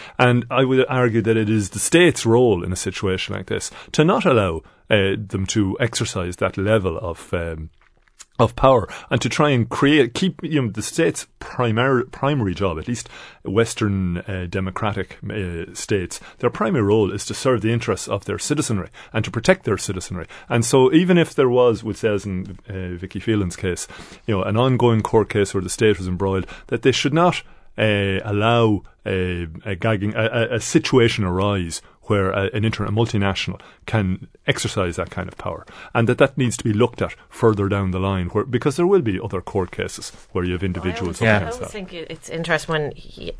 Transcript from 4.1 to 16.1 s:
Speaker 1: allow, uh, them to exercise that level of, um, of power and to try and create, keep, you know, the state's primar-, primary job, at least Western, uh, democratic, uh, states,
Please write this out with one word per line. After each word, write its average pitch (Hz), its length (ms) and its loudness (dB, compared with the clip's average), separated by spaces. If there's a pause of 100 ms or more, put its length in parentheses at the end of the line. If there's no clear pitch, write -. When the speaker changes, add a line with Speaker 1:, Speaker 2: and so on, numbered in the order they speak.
Speaker 1:
allow, 101 380 2 (260)
uh, 98 300 4
them 95 300 -6
to 101 320 0
exercise 104 560 -4
that - 200 -2
level 98 400 0
of, - 380 -8
um, 82 360 -6 (680)
of 113 180 2
power 127 320 4 (220)
and 117 100 2
to 127 80 0
try 147 220 2
and 120 180 2
create, 147 460 4
keep, - 280 -2
you 156 180 0
know, 120 80 0
the 101 140 -6
state's - 440 -2 (120)
primar-, 123 720 0
primary 131 440 0
job, 87 240 -2
at 78 100 -10
least 120 200 -6 (360)
Western, 98 720 0
uh, 92 300 -8
democratic, 95 720 -4 (120)
uh, 90 440 -6
states, 95 440 -4 (200)